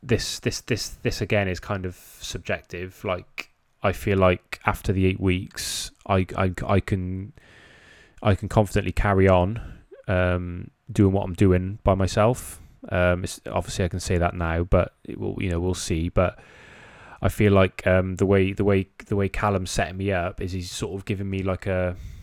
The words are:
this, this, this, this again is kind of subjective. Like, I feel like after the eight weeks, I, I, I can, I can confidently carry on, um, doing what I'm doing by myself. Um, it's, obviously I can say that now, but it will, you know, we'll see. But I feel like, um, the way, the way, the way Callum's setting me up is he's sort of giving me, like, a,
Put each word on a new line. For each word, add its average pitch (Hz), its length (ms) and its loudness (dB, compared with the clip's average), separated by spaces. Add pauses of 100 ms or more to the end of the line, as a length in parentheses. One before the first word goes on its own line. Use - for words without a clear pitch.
this, - 380 -2
this, - 220 -4
this, - 260 -4 (140)
this - 180 -4
again 101 280 0
is 90 120 -4
kind 95 260 -6
of 90 80 -10 (260)
subjective. 92 840 -10
Like, - 460 -8 (320)
I 101 100 2
feel 98 260 0
like 92 480 2
after - 260 0
the 95 140 2
eight 95 140 0
weeks, - 720 -4 (140)
I, 95 200 2 (100)
I, 92 160 0 (140)
I 98 140 4
can, 92 520 -4 (920)
I 104 120 4
can 98 140 -2
confidently 98 440 2
carry 95 360 4
on, 92 320 4 (480)
um, 90 600 -2 (200)
doing 101 220 4
what 98 100 0
I'm 92 120 -6
doing 92 500 2
by 98 100 4
myself. 104 640 0 (280)
Um, 90 340 2
it's, - 180 -8 (100)
obviously - 340 -2
I 87 40 0
can 90 120 -6
say 90 180 0
that 87 160 0
now, 85 300 -2
but - 300 2 (100)
it - 140 -12
will, 98 200 -6
you 95 100 -4
know, 85 120 -2
we'll 90 140 -2
see. 85 340 -4
But 90 300 0 (840)
I - 60 0
feel 104 240 4
like, 95 340 4
um, 92 300 2
the 98 100 2
way, 98 260 4
the 98 120 -2
way, 98 240 2 (180)
the 104 100 -4
way 98 120 0
Callum's 95 420 -2
setting 92 260 -2
me 95 160 -2
up 90 280 -2
is 92 120 -6
he's 90 180 -6
sort 95 280 -6
of 95 60 -12
giving 98 260 -6
me, 95 140 -2
like, 95 220 -4
a, 92 300 -2 (260)